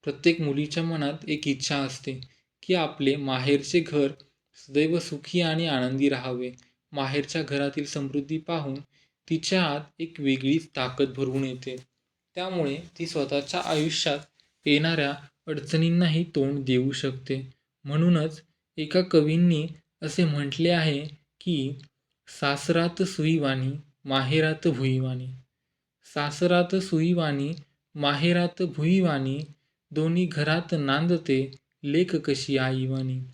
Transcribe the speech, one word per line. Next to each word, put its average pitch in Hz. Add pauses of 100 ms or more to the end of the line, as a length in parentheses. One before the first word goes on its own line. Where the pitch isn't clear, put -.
प्रत्येक 165
मुलीच्या 147
मनात 156 (140)
एक 151
इच्छा 139
असते 131 (420)
की 185
आपले 147
माहेरचे 139
घर 147 (460)
सदैव 156
सुखी 165
आणि 165
आनंदी 135
राहावे. 127 (400)
माहेरच्या 143
घरातील 143
समृद्धी 143
पाहून 151 (540)
तिच्या 170
आत 147 (180)
एक 165
वेगळीच 139
ताकद 127
भरवून 135
येते. 131 (600)
त्यामुळे 175 (220)
ती 165
स्वतःच्या 143
आयुष्यात 156 (460)
येणाऱ्या 147 (340)
अडचणींनाही 165
तोंड 143
देऊ 131
शकते. 135 (300)
म्हणूनच 156 (340)
एका 160
कवींनी 165 (340)
असे 160
म्हटले 147
आहे 156 (360)
की, 143 (540)
"सासरात 165
सुईवाणी, 143 (340)
माहेरात 151
भुईवाणी. 131 (880)
सासरात 175
सुईवाणी, 160 (420)
माहेरात 170
भुईवाणी. 151 (520)
दोन्ही 165
घरात 156
नांदते 139 (320)
लेक 165
कशी 139
आईवाणी. 131 (140)